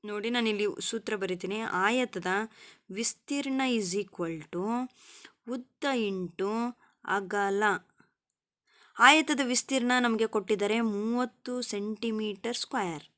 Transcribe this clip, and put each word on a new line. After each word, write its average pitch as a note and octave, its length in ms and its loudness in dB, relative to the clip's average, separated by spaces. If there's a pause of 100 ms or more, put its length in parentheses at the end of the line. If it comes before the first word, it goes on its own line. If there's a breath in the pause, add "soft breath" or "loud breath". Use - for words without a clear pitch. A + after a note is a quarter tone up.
ನೋಡಿ, G#3 260 -4
ನಾನಿಲ್ಲಿ A3 340 0 (160)
ಸೂತ್ರ - 360 -4
ಬರಿತೀನಿ. F#3 440 -4
ಆಯತದ G#3+ 640 0 (640 loud breath)
ವಿಸ್ತೀರ್ಣ C4+ 760 -2
is G3+ 260 0
equal E3 560 -6
to A3+ 400 -4 (580 loud breath)
ಉದ್ದ B3+ 360 -10
ಇಂಟು G3 680 -2 (540 soft breath)
ಅಗಲ. G3+ 600 0 (1300 soft breath)
ಆಯತದ D4 460 8
ವಿಸ್ತೀರ್ಣ B3 560 2
ನಮ್ಗೆ A3+ 260 2
ಕೊಟ್ಟಿದ್ದಾರೆ G#3 540 0
ಮೂವತ್ತು A3+ 840 -2
ಸೆಂಟಿಮೀಟರ್ G#3+ 920 -4
ಸ್ಕ್ವೇರ್. F3+ 460 -4 (160)